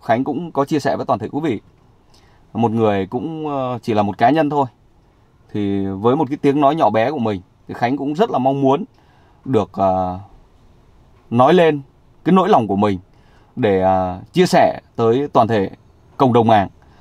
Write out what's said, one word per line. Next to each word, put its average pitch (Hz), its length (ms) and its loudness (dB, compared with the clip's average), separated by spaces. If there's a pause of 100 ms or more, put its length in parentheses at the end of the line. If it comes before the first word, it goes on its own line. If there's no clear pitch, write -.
Khánh 120 220 -2
cũng 151 280 -8
có 139 120 -2
chia 147 160 -2
sẻ - 160 -4
với 120 100 -8
toàn 123 120 -2
thể 104 100 -10
quý 143 140 -8
vị. 127 180 -4 (920)
Một 113 180 0
người 104 360 0
cũng, 151 420 -8
ờ, 127 340 -6
chỉ 117 120 -4
là 104 80 0
một 101 160 -4
cá 117 120 2
nhân 151 200 0
thôi. 143 160 0 (840)
Thì 98 340 -2
với 101 300 0
một 151 120 -2
cái 147 80 -8
tiếng 143 240 0
nói 143 140 4
nhỏ 139 160 0
bé 110 200 0
của 156 80 -6
mình, 107 220 -2 (280)
thì - 60 -14
Khánh 127 220 -2
cũng 139 180 -6
rất 208 160 0
là 160 80 -2
mong 135 220 0
muốn 139 240 2 (600)
được, 110 280 -2
ờ, 92 460 -2 (1120)
nói 127 240 4
lên 160 260 4 (440)
cái 165 80 2
nỗi 190 160 4
lòng 156 180 2
của 98 100 -2
mình 101 220 0 (580)
để, 101 240 2
ờ, 92 400 0 (120)
chia 180 140 2
sẻ 151 340 2 (160)
tới 117 360 0
toàn 117 160 4
thể 104 220 0 (460)
cộng 131 160 2
đồng 113 160 4
mạng. 104 200 4 (320)